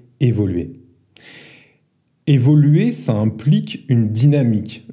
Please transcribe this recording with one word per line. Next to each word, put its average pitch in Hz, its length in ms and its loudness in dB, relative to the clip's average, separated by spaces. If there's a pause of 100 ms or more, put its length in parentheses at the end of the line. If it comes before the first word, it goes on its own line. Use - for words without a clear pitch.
(200)
évoluer. 98 540 -2 (1500)
Évoluer, 147 640 4
ça - 220 -2
implique 110 760 -2
une 117 200 0
dynamique 117 840 0